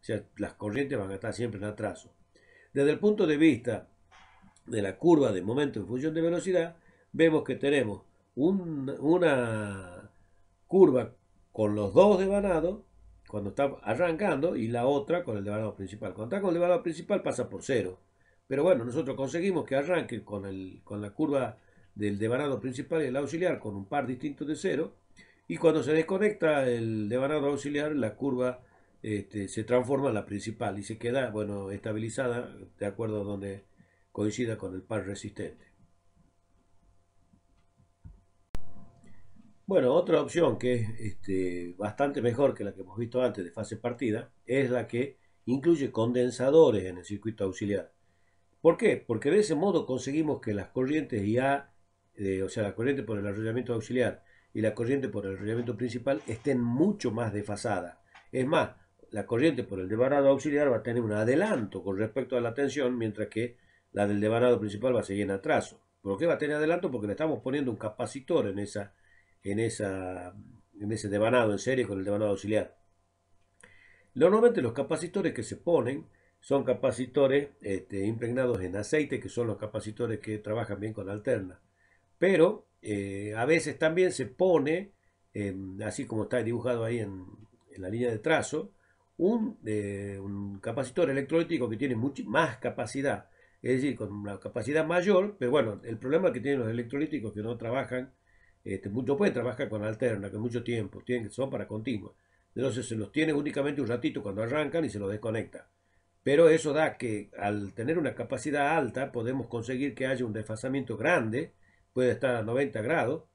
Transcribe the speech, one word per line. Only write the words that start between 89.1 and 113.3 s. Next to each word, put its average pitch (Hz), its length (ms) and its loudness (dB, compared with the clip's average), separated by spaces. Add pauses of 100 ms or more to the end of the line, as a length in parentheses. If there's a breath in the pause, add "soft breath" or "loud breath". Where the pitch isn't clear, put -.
un, 220 460 2
eh, 101 560 -4
un 101 400 -8
capacitor 131 500 0
electrolítico 139 580 0
que 110 80 -4
tiene 123 200 -2
muchi-, 131 280 -4
más 127 340 2
capacidad, 123 720 -4 (340 soft breath)
es 127 200 2
decir, 139 140 -2
con 101 160 -8
una 101 260 -8
capacidad 131 480 -2
mayor, 185 520 4
pero 123 120 0
bueno, 117 340 2
el 113 140 -8
problema 156 340 2
que 123 80 -4
tienen 135 200 0
los 113 80 -2
electrolíticos 120 640 -4
que 104 100 -6
no 117 140 -4
trabajan, 127 580 -4 (480 soft breath)
este, 95 260 -6
mu-, 107 140 -2
no 139 140 2
pueden 202 180 2
trabajar 123 340 -2
con 107 160 -4
alterna, 107 460 -2
con 104 100 -8
mucho 117 220 -4
tiempo, 113 420 -6
tienen 123 200 -2
que, 104 60 -12
son 135 200 -4
para 123 160 -6
continua. 107 480 -8 (400)
Entonces 120 320 -2
se 117 100 -6
los 104 160 -6
tiene 156 200 2
únicamente 143 480 -2
un 117 80 -2
ratito 123 340 -2
cuando 101 200 -4
arrancan 151 420 0
y 127 60 -2
se 104 80 -6
los 98 120 -2
desconecta. 110 600 -6 (520)
Pero 156 260 8
eso 156 240 4
da 147 240 2
que 107 420 -6
al 101 360 -2
tener 143 240 -2
una 131 160 -2
capacidad 139 640 0
alta 139 360 -2
podemos 131 340 -4
conseguir 123 480 -4
que 131 120 -4
haya 127 180 0
un 110 80 -4
desfasamiento 113 640 -4
grande, 131 560 0 (400 soft breath)
puede 127 180 4
estar 123 240 0
a 113 80 -2
noventa 117 400 -2
grados 131 420 0 (100)